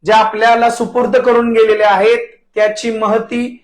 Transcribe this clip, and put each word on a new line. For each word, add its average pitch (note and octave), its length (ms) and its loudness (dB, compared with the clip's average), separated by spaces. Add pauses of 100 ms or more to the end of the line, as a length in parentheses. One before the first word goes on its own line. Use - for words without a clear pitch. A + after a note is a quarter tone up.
जे F#3 100 0
आपल्याला A3 560 2
सुपूर्द A#3 480 -2
करून A#3+ 360 2
गेलेले A3 300 2
आहेत, G#3+ 440 2 (280)
त्याची G#3+ 420 -2
महती A3+ 680 -4